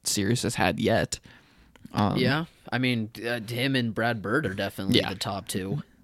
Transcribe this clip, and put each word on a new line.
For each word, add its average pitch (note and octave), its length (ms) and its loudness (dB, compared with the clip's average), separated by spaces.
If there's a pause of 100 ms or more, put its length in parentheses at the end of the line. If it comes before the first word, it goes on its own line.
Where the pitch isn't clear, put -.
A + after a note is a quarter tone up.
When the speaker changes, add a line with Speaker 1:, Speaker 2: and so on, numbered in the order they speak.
Speaker 1:
series G#2 380 2
has - 140 -2
had F#2 240 2
yet. G2+ 400 2 (720)
Um, G#2 240 2
Speaker 2:
Yeah, C3+ 280 2 (260)
I A#2+ 80 -2
mean, A#2+ 300 0 (160)
uh, A#2+ 220 -4
him B2 280 -2
and A#2 180 0
Brad A2+ 300 0
Bird A#2+ 240 0
are F#2+ 80 -2
definitely G2 420 0
Speaker 1:
Yeah. - 120 6
Speaker 2:
the F#2 100 -4
top G2+ 280 -4
two. G2 360 -4 (200)